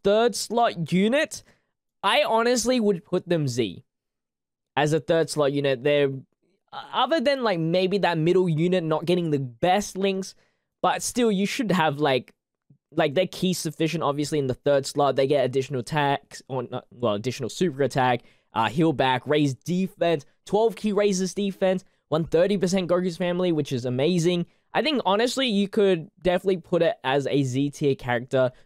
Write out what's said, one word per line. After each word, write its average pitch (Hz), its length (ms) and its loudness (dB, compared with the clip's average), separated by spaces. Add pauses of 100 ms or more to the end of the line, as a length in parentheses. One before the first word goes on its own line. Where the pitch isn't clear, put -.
third 214 320 2
slot 202 580 -2
unit, 226 520 0 (580)
I 240 220 2
honestly 233 560 2
would 202 240 0
put 185 240 -4
them 160 180 0
Z. 117 380 -4 (920)
As 147 160 2
a 160 60 4
third 165 320 0
slot 143 220 0
unit, 139 320 0
they're... 143 260 4 (640)
Other 247 480 -2
than, 269 240 0
like, 190 160 0
maybe 180 380 0
that 170 200 0
middle 180 300 2
unit 170 340 0
not 156 220 -2
getting 170 260 0
the 147 80 2
best 170 580 -2
links, 190 380 -4 (480)
but 180 220 0
still, 233 260 0
you 202 160 2
should 220 240 -4
have, 160 300 0
like... 135 340 0 (560)
Like, 151 240 -2
their 185 140 0
ki 185 240 -2
sufficient, 160 500 -4
obviously, 143 380 -2
in 135 80 -2
the 123 60 -2
third 143 320 0
slot. 143 280 0
They 135 140 2
get 139 160 2
additional 131 360 -2
attacks, 143 680 -4
or 127 160 -6
not, 123 260 -10
well, 120 240 -2
additional 117 340 -6
super 139 360 0
attack, 127 400 0 (300)
uh, 110 140 2
heal 160 240 2
back, 131 340 0
raise 147 280 2
defense, 170 720 -2 (180)
twelve 214 320 0
ki 214 160 -4
raises 190 400 0
defense, 190 520 -2 (240)
one 160 160 0
thirty 190 340 2
percent 185 320 0
Goku's 180 260 0
family, 180 340 -2
which 151 220 -2
is 123 140 -2
amazing. 165 580 0 (300)
I 202 80 0
think, 277 240 0
honestly, 240 420 0
you 202 200 0
could 190 420 0 (100)
definitely 185 380 0
put 170 240 0
it 165 200 0
as 131 260 0
a 143 160 2
Z 135 260 -2
tier 139 240 0
character. 127 580 -2 (140)